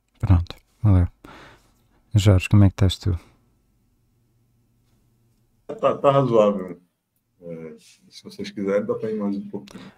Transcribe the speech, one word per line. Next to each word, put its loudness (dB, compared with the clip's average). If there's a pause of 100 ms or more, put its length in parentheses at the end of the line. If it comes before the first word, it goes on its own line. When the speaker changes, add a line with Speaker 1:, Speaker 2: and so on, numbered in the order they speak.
(180)
Speaker 1:
Pronto, 0 (260)
valeu. 4 (1080)
Jorge, 2
como 6
é 6
que 0
estás -2
tu? -4 (2750)
Speaker 2:
Tá, 0
tá 2
razoável. 2 (640)
É, -16 (340)
se -20
vocês -14
quiserem, -4
dá -6
pra -8
ir -6
mais -6
um -12
pouquinho. -16 (160)